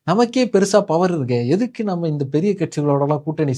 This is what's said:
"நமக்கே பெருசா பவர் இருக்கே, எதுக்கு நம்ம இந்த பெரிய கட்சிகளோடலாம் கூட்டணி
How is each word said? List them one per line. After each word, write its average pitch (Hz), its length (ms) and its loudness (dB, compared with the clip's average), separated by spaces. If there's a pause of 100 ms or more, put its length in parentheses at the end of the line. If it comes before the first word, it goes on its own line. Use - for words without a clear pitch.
"நமக்கே 233 400 2
பெருசா 196 360 2
பவர் 175 380 0
இருக்கே, 120 280 -2
எதுக்கு 214 360 -2
நம்ம 170 240 -4
இந்த 147 180 -2
பெரிய 160 320 0
கட்சிகளோடலாம் 147 680 0
கூட்டணி 151 340 -2